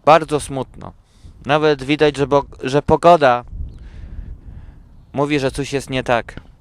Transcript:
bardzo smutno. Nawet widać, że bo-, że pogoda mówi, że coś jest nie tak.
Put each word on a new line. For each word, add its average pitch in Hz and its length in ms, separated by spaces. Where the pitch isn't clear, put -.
bardzo 151 360
smutno. 127 520
Nawet 147 360
widać, 147 340
że 139 100
bo-, 139 180
że 135 200
pogoda 143 600
mówi, 143 280
że 131 100
coś 139 220
jest 139 180
nie 131 120
tak. 117 320